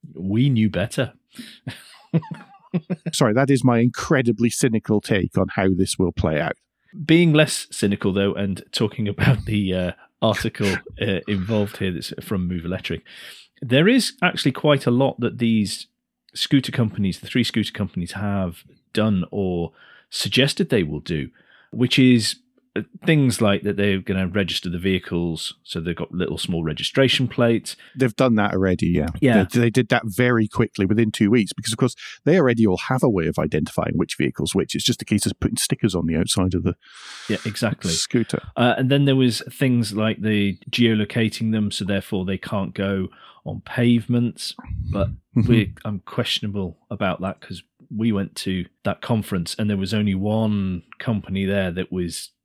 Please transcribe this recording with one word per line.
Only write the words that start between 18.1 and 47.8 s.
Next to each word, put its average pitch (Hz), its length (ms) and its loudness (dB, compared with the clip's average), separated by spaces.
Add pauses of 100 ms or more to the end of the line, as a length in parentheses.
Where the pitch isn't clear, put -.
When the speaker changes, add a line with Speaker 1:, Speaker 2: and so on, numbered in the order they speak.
Speaker 1:
have 98 520 -4 (280)
done 101 380 2
or 90 420 -2 (380)
suggested - 580 0
they 107 140 2
will 76 180 -4
do, 76 300 -6 (400)
which 120 280 0
is, 123 380 4 (400)
uh, 104 60 -4 (240)
things 143 340 4
like 101 220 2
that 98 140 -2
they're 98 240 0
gonna 95 260 -2
register 92 420 -2
the 87 120 -6
vehicles, 87 840 -2
so - 180 -8
they've 82 140 -4
got 85 180 -8
little 85 240 -2
small 85 280 -4
registration 123 640 0
plates. 117 480 0 (200)
Speaker 2:
They've 127 200 0
done 127 180 4
that 104 180 2
already, 92 360 2
yeah. 80 180 2 (140)
Speaker 1:
Yeah. 113 240 6
Speaker 2:
They, 117 160 0
they 120 100 4
did 113 200 2
that 123 160 4
very 113 420 2
quickly - 360 0
within 107 280 2
two 104 180 4
weeks 113 220 4
because, - 200 -6
of 117 60 -6
course, 127 160 2 (300)
they 156 120 6
already 120 300 4
all 90 120 2 (100)
have 131 160 2
a 143 40 4
way 90 200 0
of 78 100 -4
identifying 78 580 -2
which 80 200 -2
vehicle's - 400 -2
which. - 180 0
It's - 100 -2
just - 180 0
a - 20 -8
case 104 200 0
of - 140 -2
putting 113 180 0
stickers - 380 -2
on 85 120 -2
the 80 100 0
outside 92 380 0
of 85 100 -2
the 87 100 0 (540)
Speaker 1:
Yeah, 107 80 -2 (100)
exactly. 101 460 -4
Speaker 2:
scooter. - 480 -2 (160)
Speaker 1:
Uh, 120 200 2
and 127 140 0
then 143 140 4
there 139 120 4
was 123 240 2 (120)
things 120 420 0
like 107 260 -2
the 104 380 0 (100)
geolocating 113 840 0
them, 107 180 0
so 98 140 -6
therefore 95 400 -4
they 95 140 -4
can't 95 360 -6
go 98 340 -2 (380)
on 101 140 -10
pavements. 120 920 0 (360)
But 98 200 0 (260)
Speaker 2:
Mm-hmm. 113 140 2
Speaker 1:
we, 113 240 4 (100)
I'm 104 160 -6
questionable 101 800 -6 (140)
about 98 280 -2
that 92 200 -6
'cause - 240 -14 (300)